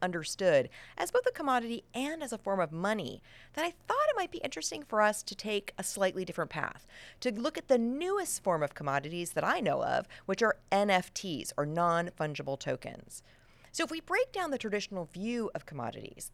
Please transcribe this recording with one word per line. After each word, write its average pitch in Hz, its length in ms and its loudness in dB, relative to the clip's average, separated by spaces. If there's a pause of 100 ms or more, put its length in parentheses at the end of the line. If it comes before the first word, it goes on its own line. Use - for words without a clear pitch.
understood 170 640 4 (300)
as 349 120 -2
both 494 160 4
a 494 60 4
commodity 240 520 0 (100)
and 294 280 -4
as 262 80 -6
a 233 60 -4
form 196 240 0
of 160 100 2
money 170 520 -2 (320)
that 302 100 -2
I 349 60 -2
thought - 260 -4 (140)
it 539 60 2
might 359 140 0
be - 140 -10
interesting - 380 -6
for 220 180 0
us 208 220 4
to - 120 -10
take 208 440 -4
a 196 40 -4
slightly 185 440 0
different 165 240 -4
path, - 360 -6 (340)
to 247 120 2
look 233 240 -2
at 330 120 -4
the 262 100 8
newest 320 640 0
form 170 200 2
of 143 120 0
commodities 151 560 -2
that 156 140 0
I 285 160 2
know 143 220 2
of, 127 240 0 (200)
which 190 160 0
are 220 160 4 (120)
N 202 200 4
F 185 240 2
Ts, 160 420 -6
or 143 80 2
non-fungible 156 960 0
tokens. - 640 -8 (500)
So - 100 -2
if 330 80 -2
we 330 100 -8
break 480 300 0
down 349 220 -4
the 254 60 0
traditional 196 480 -4
view 220 460 -4
of - 140 -6
commodities, 117 680 -10